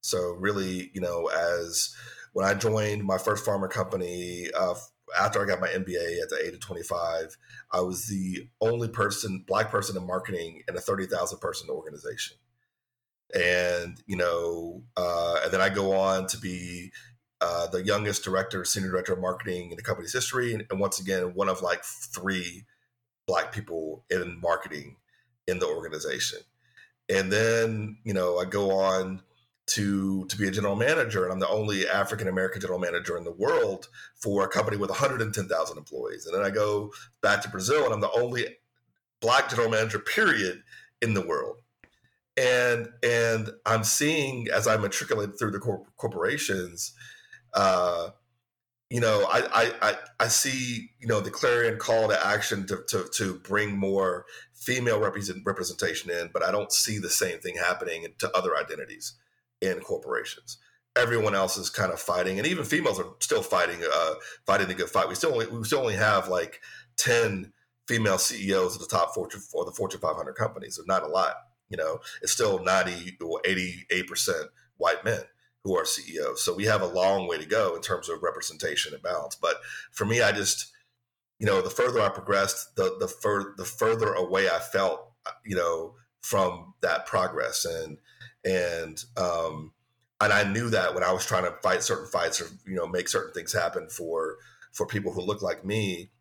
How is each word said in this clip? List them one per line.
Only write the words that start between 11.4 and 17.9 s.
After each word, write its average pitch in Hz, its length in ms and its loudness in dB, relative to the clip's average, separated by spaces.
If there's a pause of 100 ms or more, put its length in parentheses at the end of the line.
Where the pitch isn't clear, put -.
organization. 73 680 -10 (960)
And, 87 760 0
you 95 100 -4
know, 85 680 -2 (140)
uh, 85 480 0
and 90 80 0
then 95 80 4
I 95 80 6
go 98 240 2
on 95 340 2
to 113 120 -4
be, 90 520 -10 (500)
uh, 85 280 0
the 90 160 -4
youngest 104 400 0